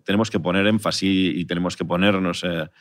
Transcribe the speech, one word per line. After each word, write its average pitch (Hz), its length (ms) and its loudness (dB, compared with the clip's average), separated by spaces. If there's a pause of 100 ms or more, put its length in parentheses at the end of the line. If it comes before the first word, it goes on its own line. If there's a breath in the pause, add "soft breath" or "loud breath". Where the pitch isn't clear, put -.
tenemos 104 260 0
que 101 100 -2
poner 90 280 2
énfasis 95 680 2
y 87 100 -2
tenemos 87 300 -2
que 87 100 -6
ponernos, 92 580 0
eh, 82 260 -4 (120)